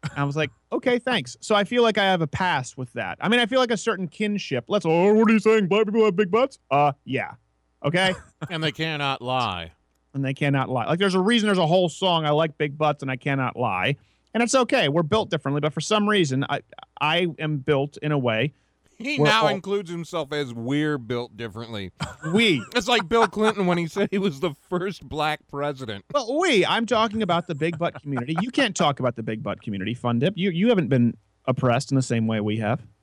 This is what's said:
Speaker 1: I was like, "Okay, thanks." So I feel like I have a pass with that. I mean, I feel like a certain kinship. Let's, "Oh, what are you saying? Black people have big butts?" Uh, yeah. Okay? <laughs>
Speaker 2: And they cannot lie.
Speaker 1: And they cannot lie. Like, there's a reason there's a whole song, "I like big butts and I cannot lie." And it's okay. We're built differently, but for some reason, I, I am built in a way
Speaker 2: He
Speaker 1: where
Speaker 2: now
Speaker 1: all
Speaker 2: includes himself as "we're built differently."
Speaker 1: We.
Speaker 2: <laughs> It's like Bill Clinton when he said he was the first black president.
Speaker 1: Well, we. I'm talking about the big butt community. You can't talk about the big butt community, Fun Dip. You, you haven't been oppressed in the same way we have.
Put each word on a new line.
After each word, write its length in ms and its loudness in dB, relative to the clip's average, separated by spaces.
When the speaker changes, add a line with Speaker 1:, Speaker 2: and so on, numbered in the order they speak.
Speaker 1:
I 80 -2
was 140 -4
like, 120 0
"Okay, 280 0
thanks." 420 -4
So 120 0
I 120 4
feel 180 2
like 140 2
I 80 2
have 160 4
a 60 0
pass 500 -2
with 160 -10
that. 260 -6
I 80 -4
mean, 140 4
I 40 2
feel 140 0
like 120 2
a 60 0
certain 300 -4
kinship. 640 -4
Let's, 160 0
"Oh, 280 4
what 160 6
are 40 6
you 60 4
saying? 280 4
Black 180 2
people 200 4
have 100 2
big 160 0
butts?" 280 0
Uh, 240 4
yeah. 280 -4
Okay? 360 2
<laughs> 300 -14
Speaker 2:
And 140 -4
they 80 0
cannot 500 -4
lie. 520 -4
Speaker 1:
And 120 -4
they 80 -4
cannot 360 0
lie. 180 -2
Like, 120 2
there's 160 2
a 60 4
reason 260 2
there's 100 2
a 100 2
whole 220 4
song, 360 0
"I 40 2
like 280 2
big 200 -4
butts 240 0
and 100 -4
I 60 -4
cannot 400 -2
lie." 400 0
And 80 0
it's 140 0
okay. 320 4
We're 160 2
built 260 0
differently, 300 -2
but 140 -2
for 80 -6
some 260 0
reason, 420 2
I, 120 -4
I 260 0
am 200 -4
built 400 0
in 160 -2
a 40 0
way 360 0
Speaker 2:
He 220 -6
Speaker 1:
where 100 4
Speaker 2:
now 140 4
Speaker 1:
all 60 4
Speaker 2:
includes 420 -4
himself 420 -6
as 200 -4
"we're 440 0
built 400 -6
differently." 540 -8
Speaker 1:
We. 360 2
Speaker 2:
<laughs> 60 -10
It's 120 -2
like 220 2
Bill 180 4
Clinton 400 0
when 100 2
he 100 -2
said 220 -2
he 80 -2
was 220 -2
the 140 -2
first 380 -6
black 420 -2
president. 640 -6
Speaker 1:
Well, 260 -2
we. 260 4
I'm 200 0
talking 360 0
about 260 0
the 80 -6
big 220 -2
butt 240 -4
community. 400 -4
You 100 -4
can't 240 0
talk 260 2
about 160 0
the 60 -8
big 200 -6
butt 180 -6
community, 320 -6
Fun 260 -2
Dip. 180 0
You, 140 0
you 180 2
haven't 180 2
been 280 4
oppressed 460 0
in 40 0
the 60 4
same 240 -2
way 140 0
we 180 -2
have. 240 -2